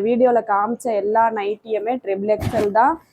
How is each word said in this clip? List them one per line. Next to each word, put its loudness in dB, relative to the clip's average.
வீடியோல 4
காமிச்ச -2
எல்லா 2
நைட்டியுமே -4
ட்ரிபிள் -2
எக்ஸ்எல் -2
தான். 4